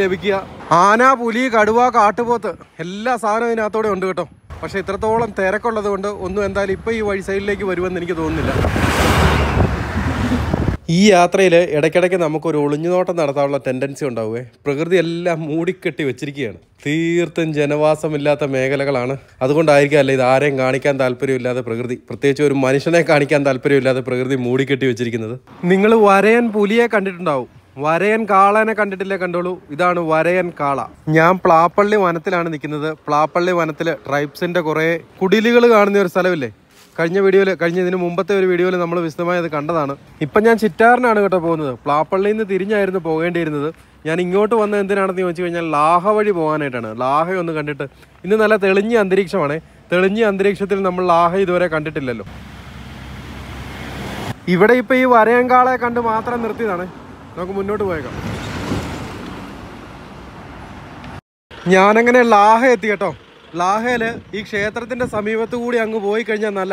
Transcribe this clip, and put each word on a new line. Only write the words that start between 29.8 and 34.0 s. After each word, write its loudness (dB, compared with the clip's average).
വരയൻ 2
കാള. -2
ഞാൻ 6
പ്ലാപ്പള്ളി 4
വനത്തിലാണ് -2
നിൽക്കുന്നത്. -6
പ്ലാപ്പള്ളി 0
വനത്തിൽ -4